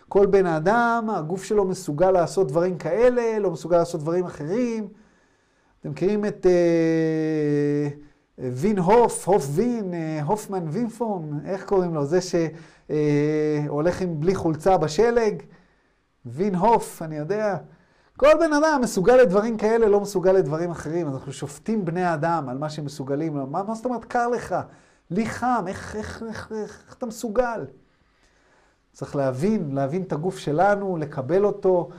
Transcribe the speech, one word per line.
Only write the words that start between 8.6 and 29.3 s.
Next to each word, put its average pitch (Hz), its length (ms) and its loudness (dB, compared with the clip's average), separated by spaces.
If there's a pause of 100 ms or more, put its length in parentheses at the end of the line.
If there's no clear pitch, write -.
הוף, 208 500 2
הוף 175 220 4
וין, 208 440 -2
אה, 156 280 -4
הופמן 190 460 -4
וינפון, 185 760 -6
איך 190 200 -6
קוראים 180 300 0
לו? 147 100 -2
זה 170 160 2
ש-, 175 140 -8 (560)
אה, 151 800 0
הולך 156 320 -2
עם, 170 200 -4
בלי 185 140 2
חולצה 175 420 2
בשלג? 208 680 2 (840)
וין 180 280 -2
הוף, 220 480 2
אני 156 140 -8
יודע. 196 400 -2 (600)
כל 277 140 6 (100)
בן 320 120 4
אדם 294 300 4
מסוגל 214 340 4
לדברים 214 400 4
כאלה, 220 320 2
לא 202 120 6
מסוגל 190 320 2
לדברים 170 380 2
אחרים. 160 380 -6
אז 131 60 -4
אנחנו 135 180 -10
שופטים 196 520 -6
בני 170 300 -2
אדם 156 340 -2
על 127 100 -6
מה 151 120 -6
שהם 151 140 -10
מסוגלים 143 520 -4
לו. 135 100 -6
"מה, 165 160 -4
מה 220 120 -6
זאת 220 100 -14
אומרת 247 200 -4
קר 240 240 -2
לך? 226 260 -4 (560)
לי 226 160 -2
חם, 233 400 -2
איך, - 300 -10
איך, 214 320 -10
איך, - 240 -12
איך, 208 340 -10
איך - 120 -20
אתה 254 80 -8
מסוגל?" 226 580 -4 (1300)
צריך - 240 -10
להבין, 143 560 0